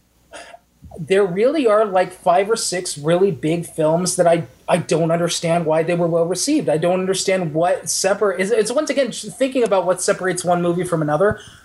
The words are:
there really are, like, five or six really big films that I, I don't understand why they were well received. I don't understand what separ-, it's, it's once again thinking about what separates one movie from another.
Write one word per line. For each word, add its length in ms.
there 260
really 400
are, 200
like, 260
five 380
or 60
six 420
really 340
big 340
films 500
that 120
I, 180
I 80
don't 320
understand 560
why 160
they 140
were 120
well 180
received. 440
I 80
don't 220
understand 540
what 360
separ-, 440
it's, 180
it's 200
once 200
again 200
thinking 520
about 240
what 160
separates 420
one 160
movie 220
from 180
another. 380